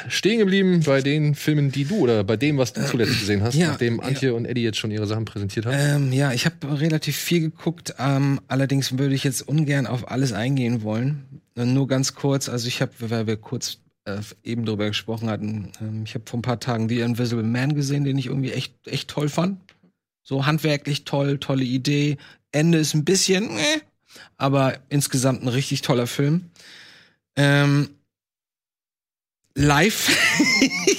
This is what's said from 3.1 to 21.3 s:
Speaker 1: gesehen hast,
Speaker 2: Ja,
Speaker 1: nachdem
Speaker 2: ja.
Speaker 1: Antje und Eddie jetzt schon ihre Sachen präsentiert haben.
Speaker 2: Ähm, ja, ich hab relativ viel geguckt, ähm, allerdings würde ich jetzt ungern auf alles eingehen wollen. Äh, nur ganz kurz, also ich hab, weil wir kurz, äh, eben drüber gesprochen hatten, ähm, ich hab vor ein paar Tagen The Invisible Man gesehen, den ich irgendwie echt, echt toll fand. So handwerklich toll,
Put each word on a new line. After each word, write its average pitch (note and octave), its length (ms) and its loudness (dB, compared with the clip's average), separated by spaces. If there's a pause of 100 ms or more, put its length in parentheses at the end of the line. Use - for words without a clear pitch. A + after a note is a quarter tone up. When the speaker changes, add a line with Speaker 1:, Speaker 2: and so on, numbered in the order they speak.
Speaker 1:
gesehen G2+ 220 0
hast, A#2+ 140 0
Speaker 2:
Ja, D#3+ 160 4
Speaker 1:
nachdem A#2 260 0
Speaker 2:
ja. - 60 -8
Speaker 1:
Antje C3+ 300 0
und A#2 120 -4
Eddie A#2 160 -2
jetzt A2 160 0
schon A2+ 120 -4
ihre G#2+ 160 -2
Sachen A2 200 -4
präsentiert G2+ 400 -6
haben. C3+ 120 0
Speaker 2:
Ähm, C#3+ 360 2
ja, C#3 180 2
ich A#2+ 140 -2
hab E3 80 0 (100)
relativ D3+ 500 0
viel - 260 0
geguckt, - 580 -4
ähm, C#3 500 2
allerdings C3 480 0
würde C3+ 180 2
ich C3+ 80 -2
jetzt - 240 -2
ungern C#3 400 0
auf B2 240 -4
alles A#2+ 220 0
eingehen A#2+ 480 0
wollen. B2+ 600 -4 (140)
Äh, A#2+ 100 -2
nur C3 220 2
ganz C3 260 0
kurz, C#3 340 -2
also A#2 180 -4
ich B2+ 140 -4
hab, C3+ 80 0 (120)
weil A2+ 260 -2
wir A2 100 -2
kurz, - 440 -8 (260)
äh, G#2 140 -6 (220)
eben A#2 220 -4
drüber G#2+ 220 -2
gesprochen A2+ 420 -4
hatten, G#2 440 -6 (100)
ähm, G#2+ 240 -6
ich - 80 -14
hab A2 120 -8
vor A#2 120 -6
ein A2+ 40 -4
paar A#2+ 160 -2
Tagen A2+ 300 -2
The A#2+ 120 0
Invisible A#2 440 0
Man B2+ 300 0
gesehen, C#3+ 300 0
den C3+ 120 0
ich B2+ 120 -2
irgendwie C3+ 240 -2
echt, - 360 -8
echt - 220 -6
toll D3 180 -2
fand. F#3 320 -2 (600)
So C3+ 240 -2
handwerklich D3 580 0
toll, C#3+ 320 0